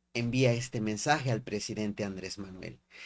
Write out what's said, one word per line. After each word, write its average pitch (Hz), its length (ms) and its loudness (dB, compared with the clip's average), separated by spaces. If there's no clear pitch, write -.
envía 120 380 4
este 117 280 -2
mensaje 123 520 2
al 110 100 0
presidente 104 640 -4
Andrés 95 340 -6
Manuel. 92 400 -10